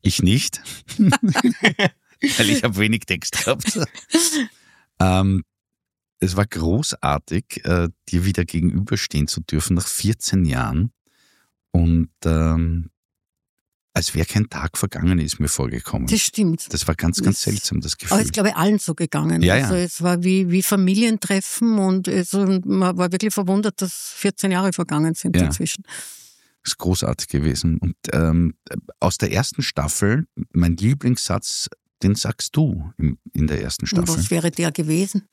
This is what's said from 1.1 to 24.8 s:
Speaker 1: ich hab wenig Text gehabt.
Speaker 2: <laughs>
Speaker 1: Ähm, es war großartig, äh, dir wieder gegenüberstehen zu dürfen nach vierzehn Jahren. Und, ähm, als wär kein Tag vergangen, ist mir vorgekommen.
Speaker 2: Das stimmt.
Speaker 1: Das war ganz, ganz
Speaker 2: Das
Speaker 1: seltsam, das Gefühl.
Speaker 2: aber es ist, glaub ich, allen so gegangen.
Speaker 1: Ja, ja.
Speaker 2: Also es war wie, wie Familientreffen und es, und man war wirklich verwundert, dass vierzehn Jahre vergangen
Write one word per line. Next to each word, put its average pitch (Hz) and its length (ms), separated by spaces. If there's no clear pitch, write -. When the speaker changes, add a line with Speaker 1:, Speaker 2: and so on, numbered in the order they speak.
Speaker 1:
ich 269 140
hab 101 140
wenig 107 280
Text - 380
gehabt. - 400
Speaker 2:
<laughs> - 1160
Speaker 1:
Ähm, 95 420
es 92 160
war 101 100
großartig, 82 1200
äh, 85 240
dir 87 160
wieder 98 180
gegenüberstehen 87 840
zu - 120
dürfen 78 360
nach 87 100
vierzehn - 580
Jahren. 78 480
Und, 82 400
ähm, 80 640
als 82 200
wär 80 120
kein 104 240
Tag 73 260
vergangen, 90 420
ist 73 220
mir 73 80
vorgekommen. 62 580
Speaker 2:
Das 220 140
stimmt. 170 540
Speaker 1:
Das - 120
war 82 100
ganz, - 260
ganz - 140
Speaker 2:
Das - 80
Speaker 1:
seltsam, - 360
das 76 160
Gefühl. - 160
Speaker 2:
aber 202 80
es - 60
ist, - 80
glaub 202 120
ich, - 100
allen 202 220
so 165 160
gegangen. 151 460
Speaker 1:
Ja, 90 160
ja. 135 80
Speaker 2:
Also 151 120
es 175 260
war 180 200
wie, 185 280
wie 185 120
Familientreffen 202 1160
und 190 300
es, 185 260
und 190 320
man 185 320
war 180 140
wirklich 196 200
verwundert, 202 480
dass - 340
vierzehn 196 380
Jahre 180 220
vergangen 165 400